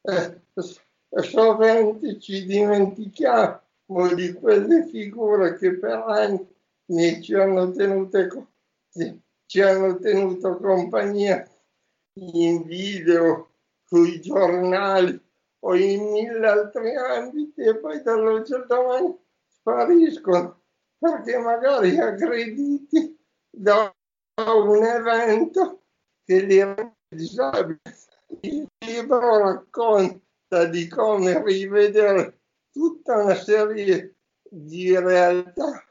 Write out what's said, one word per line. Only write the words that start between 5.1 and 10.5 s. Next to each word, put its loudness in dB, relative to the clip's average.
che 0
per -6
anni -2
ci -8
hanno 2
tenute 0
co-, -14
ci, -10
ci -2
hanno 2
tenuto -2